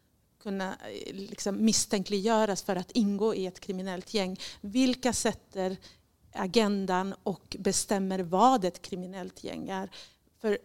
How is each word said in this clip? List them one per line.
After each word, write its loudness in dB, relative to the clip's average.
kunna, -6
eh, -12
liksom -2
misstänkliggöras 2
för 0
att -6
ingå 2
i -2
ett -8
kriminellt -8
gäng? 0
Vilka 2
sätter -2
agendan 2
och -6
bestämmer 0
vad 6
ett -2
kriminellt -10
gäng -8
är? -6
För 0